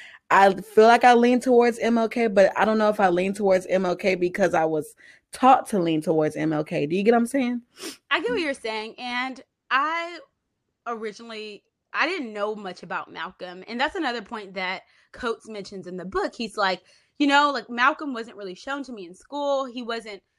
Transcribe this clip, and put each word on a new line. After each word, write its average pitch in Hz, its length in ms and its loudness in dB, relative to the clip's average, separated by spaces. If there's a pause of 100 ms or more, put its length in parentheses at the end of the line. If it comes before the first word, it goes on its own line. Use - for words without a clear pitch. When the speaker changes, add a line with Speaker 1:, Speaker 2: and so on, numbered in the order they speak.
(300)
Speaker 1:
I 190 240 6
feel 214 320 4
like 240 160 6
I 247 120 8
lean 240 260 4
towards 240 400 4
M 233 180 2
L 226 100 0
K, 233 200 0
but 196 280 4
I 170 80 2
don't 220 140 2
know 214 120 4
if 208 100 -2
I 196 80 6
lean 185 260 0
towards 190 320 2
M 190 180 0
L 175 120 -2
K 185 180 0
because 180 400 0
I 160 120 2
was 156 280 -4 (380)
taught - 380 4
to 202 100 0
lean 165 200 0
towards 156 360 0
M 156 160 -2
L 151 100 -2
K. 151 240 -4
Do 156 80 -4
you 196 80 0
get 214 80 4
what 240 80 4
I'm 233 80 2
saying? 247 360 -2 (500)
Speaker 2:
I 320 80 2
get 440 100 -4
what 453 100 -2
you're 285 140 -4
saying. 220 440 -10
And 247 440 -8 (260)
I 330 520 -4 (680)
originally, 220 800 -12 (280)
I 226 140 0
didn't 311 260 -6
know 214 220 -4
much 202 300 -12
about 175 280 -10
Malcolm. 180 540 -14
And 240 140 -10
that's 302 160 -2
another 247 260 -4
point 196 320 -14
that 185 280 -6 (300)
Coates - 360 -8
mentions 196 400 -14
in 185 80 -12
the 170 80 -12
book. 330 320 -4
He's 220 200 -10
like, 190 260 -2 (360)
you 294 80 2
know, 285 240 4
like, 247 180 -8
Malcolm 269 460 0
wasn't 226 220 -12
really 196 180 -12
shown 277 300 -10
to 262 80 -16
me 196 140 -14
in 175 100 -18
school. 277 480 -4
He 247 180 -12
wasn't 220 400 -10 (160)